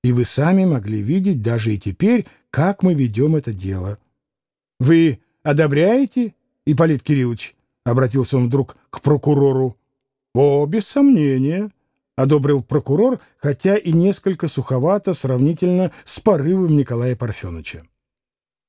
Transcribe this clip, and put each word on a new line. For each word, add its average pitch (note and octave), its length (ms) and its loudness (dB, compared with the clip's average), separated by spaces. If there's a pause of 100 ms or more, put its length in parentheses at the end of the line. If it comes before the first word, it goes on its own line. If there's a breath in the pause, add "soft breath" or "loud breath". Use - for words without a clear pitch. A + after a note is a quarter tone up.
и B2 80 2
вы B2 120 2
сами F#3 420 0
могли G#2+ 360 -2
видеть E3+ 400 -2
даже A2 320 -2
и G2 60 -6
теперь, G3 460 0 (240 soft breath)
как F#3 340 0
мы F3+ 100 2
ведём C3+ 400 0
это C3 180 -4
дело. F#2+ 460 -8 (800)
Вы D#3+ 400 4 (240)
одобряете, E3+ 920 0 (320)
Ипполит D3+ 360 2
Кириллович?» B2+ 520 -2 (300)
обратился B2+ 520 0
он B2 120 0
вдруг C3+ 280 -2 (140)
к - 100 -16
прокурору. C#3 800 2 (560)
«О, C#3+ 320 2
без G3+ 200 -4
сомнения», E3+ 840 2 (460)
одобрил C#3 460 0
прокурор, F3+ 580 -2 (180 soft breath)
хотя F#3 380 -2
и F3+ 160 -2
несколько F3 540 0
суховато D3+ 680 -2
сравнительно E3 760 0 (140 loud breath)
с - 160 -16
порывом E3+ 560 2
Николая B2 400 -2
Парфёныча. E2+ 680 -10 (840)